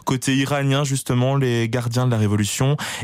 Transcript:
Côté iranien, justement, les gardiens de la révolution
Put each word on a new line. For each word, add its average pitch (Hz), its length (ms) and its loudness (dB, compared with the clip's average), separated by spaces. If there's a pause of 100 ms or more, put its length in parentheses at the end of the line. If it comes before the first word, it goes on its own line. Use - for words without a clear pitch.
Côté 131 300 0
iranien, 139 480 0
justement, 131 520 0
les 117 320 2
gardiens 120 380 0
de 123 60 2
la 113 60 2
révolution 104 600 0 (240)